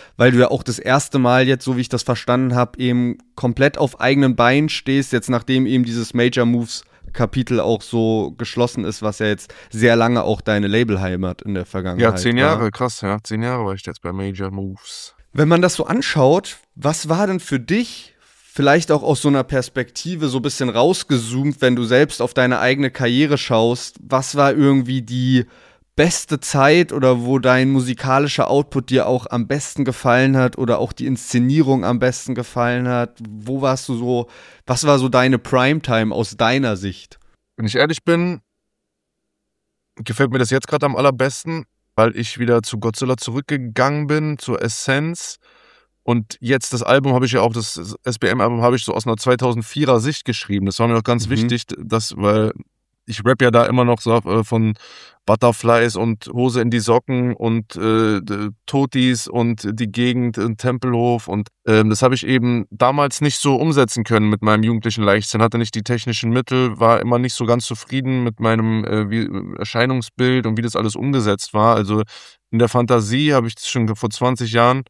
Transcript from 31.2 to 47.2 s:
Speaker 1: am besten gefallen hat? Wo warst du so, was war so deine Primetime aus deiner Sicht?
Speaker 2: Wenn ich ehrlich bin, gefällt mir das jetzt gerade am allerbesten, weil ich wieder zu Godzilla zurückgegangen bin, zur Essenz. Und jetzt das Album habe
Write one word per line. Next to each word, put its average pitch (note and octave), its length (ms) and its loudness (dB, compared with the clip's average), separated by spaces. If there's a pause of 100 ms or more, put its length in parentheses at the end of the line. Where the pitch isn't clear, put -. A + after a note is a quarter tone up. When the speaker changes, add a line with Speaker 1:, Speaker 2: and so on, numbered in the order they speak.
Speaker 1:
am A#2+ 160 -2
besten B2+ 340 -4
gefallen B2 540 -4
hat? A#2+ 400 -4
Wo G#2+ 320 -8
warst C3 280 -2
du C3 60 -4
so, A#2+ 340 -2 (380)
was B2+ 200 -2
war C#3+ 120 6
so C3 100 2
deine B2+ 300 4
Primetime B2+ 720 0
aus G#2+ 240 -4
deiner A#2+ 400 0
Sicht? - 440 -10 (360)
Speaker 2:
Wenn A2+ 100 -4
ich G#2+ 100 -4
ehrlich D3 260 0
bin, E3+ 380 0 (1600)
gefällt A#2 360 -2
mir C3 60 0
das A2+ 120 2
jetzt C3 160 0
gerade D3+ 200 0
am C3+ 100 0
allerbesten, C#3 680 -2 (300)
weil A2+ 220 4
ich A2+ 240 -6
wieder A#2 220 2
zu G#2+ 160 -8
Godzilla A#2+ 380 -2
zurückgegangen C3+ 920 -4
bin, D3+ 300 -2
zur - 240 -6
Essenz. C#3+ 760 -4 (640)
Und A#2+ 360 -2
jetzt B2+ 320 -2
das A#2 100 -4
Album C3+ 300 2
habe B2+ 140 2